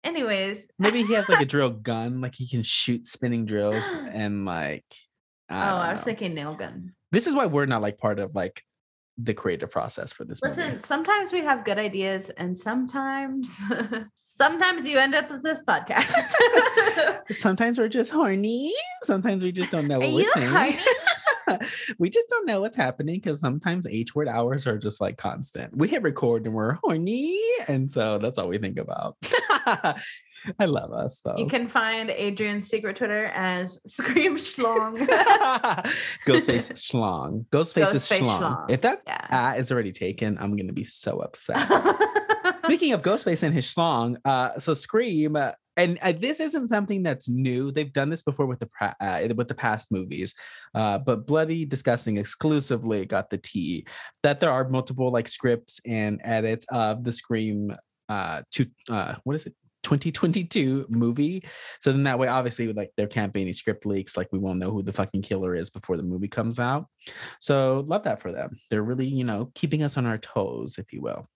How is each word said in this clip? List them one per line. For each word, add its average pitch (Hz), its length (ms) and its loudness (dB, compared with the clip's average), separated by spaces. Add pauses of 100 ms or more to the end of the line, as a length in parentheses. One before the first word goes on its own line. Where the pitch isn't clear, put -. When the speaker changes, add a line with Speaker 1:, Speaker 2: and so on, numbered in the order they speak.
Speaker 1:
Anyways. 208 760 -2
Speaker 2:
Maybe 220 240 4
he 208 100 2
has, 196 160 2
like, 143 120 8
a 139 40 4
Speaker 1:
<laughs> 135 80 -4
Speaker 2:
drill 139 160 4
gun, 117 520 -4
like, 127 140 -6
he 127 120 -10
can 120 160 -2
shoot 120 420 0
spinning 117 400 -2
drills 107 560 0
Speaker 1:
<gasps> - 120 -10
Speaker 2:
and, 101 320 -2
like, 80 400 -4 (640)
I 196 180 0
Speaker 1:
Oh, 196 40 2
Speaker 2:
don't 180 100 0
Speaker 1:
I 170 100 0
was 214 100 -4
Speaker 2:
know. - 40 -8
Speaker 1:
thinking 220 280 -4
nail 151 220 -8
gun. 180 380 -12 (180)
Speaker 2:
This 226 160 4
is 285 80 2
why 269 100 4
we're 143 220 2
not, 117 140 0
like, 104 180 -2
part 104 200 0
of, 90 140 -6
like, - 300 -4 (540)
the 113 160 -2
creative - 360 -4
process - 440 -4
for - 100 -14
this - 180 -10
Speaker 1:
Listen, 277 280 -2
Speaker 2:
movie. 240 120 -6
Speaker 1:
sometimes 349 520 0
we 359 80 0
have 269 240 2
good 202 120 0
ideas 196 540 -2
and 180 260 -4
sometimes, 262 1040 -4 (320)
<laughs> 220 220 -10
sometimes 330 720 2
you 285 100 2
end 269 160 6
up 294 160 0
with 277 140 -10
this 311 220 -2
podcast. - 680 2 (1000)
<laughs> - 20 -4
Speaker 2:
Sometimes 233 460 2
we're 226 100 2
just 247 240 0
horny. 240 640 2 (300)
Sometimes 196 400 2
we 180 80 0
just 180 200 -2
don't 151 160 0
know 139 120 2
what 135 100 2
Speaker 1:
Are - 20 0
Speaker 2:
we're 156 100 2
Speaker 1:
you 415 100 6
Speaker 2:
saying. - 180 2
Speaker 1:
horny? 269 340 4
Speaker 2:
<laughs> 539 40 6 (1120)
We 185 120 2
just 466 200 2
don't 466 160 2
know 208 160 2
what's 220 160 -2
happening 151 420 0
'cause 151 220 -4
sometimes 165 440 0
H 113 300 -4
word 147 140 0
hours 120 380 0
are 107 100 0
just, 104 240 -4
like, 98 160 -2
constant. - 580 -6
We 165 140 4
hit 302 120 0
record 117 440 2
and 110 100 -2
we're 113 260 0
horny, 262 600 0 (260)
and 135 240 0
so 107 280 0
that's 117 180 -2
all 92 100 -2
we 90 100 -2
think 107 220 -4
about. - 380 -6 (240)
<laughs> 403 240 0
I - 1000 -2
love - 280 -2
us, - 320 -6
though. - 120 -2
Speaker 1:
You 226 100 -2
can 240 200 -2
find 226 420 0
Adrian's 208 600 -2
secret 208 260 -2
Twitter 214 380 -2
as 185 520 -2
<laughs> 202 60 -12
Scream 302 460 2
Schlong. 226 600 0
Speaker 2:
<laughs> 262 1300 2
Ghostface 120 460 4
Schlong. 98 800 -2
Ghostface 170 460 4
is 135 120 0
Speaker 1:
Ghostface - 120 2
Speaker 2:
Schlong. 107 220 2
Speaker 1:
Schlong. 113 280 -2
Speaker 2:
If 131 120 2
that 330 240 2
Speaker 1:
Yeah. - 240 -6
Speaker 2:
at 127 300 2
is 127 140 -2
already 107 180 0
taken, 101 480 -2
I'm 104 160 -2
gonna 95 180 -4
be 143 120 -4
so - 340 -4
upset. - 480 -4
Speaker 1:
<laughs> 392 1000 2
Speaker 2:
Speaking 330 280 4
of 170 80 0
Ghostface 180 420 2
and 156 100 2
his 131 120 2
schlong, 123 580 2
uh, 127 360 2
so 160 140 0
Scream, 156 600 2
uh, 139 160 2 (260)
and, 175 240 4
uh, 180 100 4
this 240 280 -2
isn't 302 280 -2
something 208 340 0
that's 143 260 -2
new. 127 440 0
They've 143 200 -2
done 139 180 2
this 165 140 -4
before 143 220 0
with 123 140 -4
the 110 80 -8
pra-, - 340 -4
uh, 95 340 0
with 117 120 -2
the - 80 -6
past 110 360 -2
movies, 92 440 -4 (400)
uh, 104 240 0
but 123 260 0
Bloody 160 400 0
Disgusting 120 520 0
exclusively 113 880 0
got 98 240 -2
the 101 80 -4
tea 87 500 -4 (340)
that 143 180 4
there 165 120 4
are 131 180 0
multiple, 127 420 0
like, 120 160 0
scripts - 600 0
and 107 360 0
edits 113 480 0
of 113 320 0
the 120 80 -2
Scream, 107 640 -2 (340)
uh, 82 320 -4 (100)
two, 131 140 2 (240)
uh, 110 340 -2
what 143 120 -2
is 160 120 -6
it? - 80 -16 (280)
Twenty 151 280 2
twenty-two 165 800 0
movie. 120 540 2 (360)
So 139 120 4
then 139 120 4
that 127 160 2
way, 127 80 4
obviously, 120 440 0
like, 104 260 -4
there 104 100 0
can't 104 260 -2
be 101 80 0
any 92 120 -2
script - 320 -4
leaks. 98 300 -2
Like, 92 160 -4
we 95 60 -2
won't 95 220 -2
know 92 100 -4
who 101 140 -4
the 98 100 -6
fucking 98 300 -2
killer 92 320 -4
is 85 160 -6
before 92 260 -4
the 87 60 -6
movie 92 240 -4
comes 117 320 -4
out. 127 260 -2 (540)
So 135 480 2
love 190 160 -2
that 113 180 -2
for 90 100 -8
them. 65 200 -6 (180)
They're 107 140 0
really, 131 240 -2
you 131 160 0
know, 113 320 -2
keeping 151 260 0
us 143 160 0
on 127 80 0
our 110 140 0
toes, 60 580 -4
if - 160 -14
you - 80 -10
will. 50 340 -8